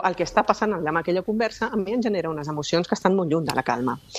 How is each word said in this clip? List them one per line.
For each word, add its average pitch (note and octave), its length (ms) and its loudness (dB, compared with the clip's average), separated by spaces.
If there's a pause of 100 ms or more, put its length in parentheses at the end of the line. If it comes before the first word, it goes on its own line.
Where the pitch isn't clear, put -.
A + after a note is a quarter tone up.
el F3+ 100 -2
que E3+ 80 0
està G#3 220 2
passant G#3+ 260 2
allà E3 160 -2
en E3 140 0
aquella F3+ 180 0
conversa A3 500 -2
a A3+ 60 -2
mi G3 160 -2
em B3+ 80 0
genera F3+ 300 0
unes D3+ 180 -6
emocions D#3 380 -2
que - 80 -2
estan F#3+ 200 4
molt F3 160 2
lluny D#3+ 140 2
de B2 100 -2
la B2+ 80 2
calma. B2 360 0 (200)